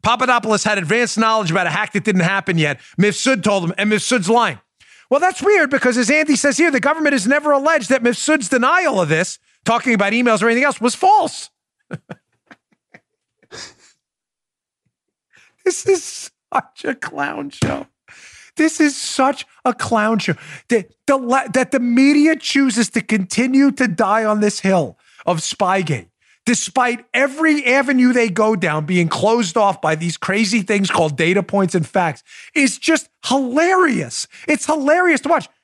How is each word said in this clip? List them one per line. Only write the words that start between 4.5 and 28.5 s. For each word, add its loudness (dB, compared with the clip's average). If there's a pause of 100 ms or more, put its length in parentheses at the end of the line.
Well, 2
that's 0
weird 2
because, 0
as 0
Andy 2
says 0
here, 2
the 0
government 0
has -2
never 2
alleged 0
that 2
Mifsud's 0
denial 2
of -2
this, -2 (280)
talking 0
about 0
emails 2
or 2
anything 2
else, 0
was 0
false. 0 (400)
<laughs> -14 (3750)
This -2
is -2 (220)
such -6
a -4
clown -8
show. -6 (680)
This 0
is 2
such -2 (200)
a 0
clown 0
show. -2 (340)
The, 2 (220)
the 2
la-, -2
that -2
the 0
media 4
chooses 0
to -2
continue 2
to -2
die 0
on 0
this 0
hill 0 (280)
of 0
Spygate, -2 (380)
despite -2 (100)
every 0
avenue 2
they 2
go 2